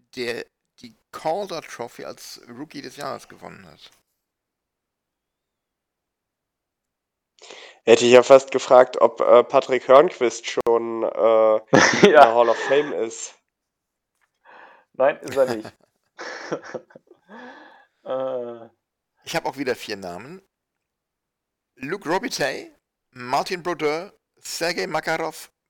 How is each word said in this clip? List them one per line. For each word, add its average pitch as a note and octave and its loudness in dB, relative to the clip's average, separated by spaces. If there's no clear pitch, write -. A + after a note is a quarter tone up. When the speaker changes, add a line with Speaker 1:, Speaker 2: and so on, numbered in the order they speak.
Speaker 1:
der A#2+ -8
die A#2 -20
Calder F3 -8
Trophy - -16
als - -18
Rookie C#3 -16
des B2 -20
Jahres C3+ -12
gewonnen F2+ -20
hat? - -20
Speaker 2:
Hätte A#2 6
ich A#2+ 4
ja B2 10
fast C3+ 6
gefragt, B2+ 2
ob, A#2 0
äh, A#2+ 6
Patrick C3 -2
Hörnqvist B2+ 4
schon, A#2 -2
äh, A2 2
Speaker 3:
<laughs> - 4
Speaker 2:
in G3+ 6
Speaker 3:
Ja. D3 10
Speaker 2:
der A2+ 6
Hall A#2+ 4
of A2 -2
Fame C#3+ -2
ist. A2 -10
Speaker 3:
Nein, C#3 0
ist G#2 -10
er B2+ 0
nicht. A2 -14
Speaker 1:
<laughs> - -14
Speaker 3:
Äh. B2 -10
Speaker 1:
Ich - -12
hab D#3+ -6
auch C#3+ -8
wieder B2+ -4
vier G#2+ -12
Namen. G#2 -16
Luc D#3+ -12
Robitaille, F#3 -6
Martin C#3 -6
Brodeur, D#3 -6
Sergei F3 -6
Makarov, D#3+ -6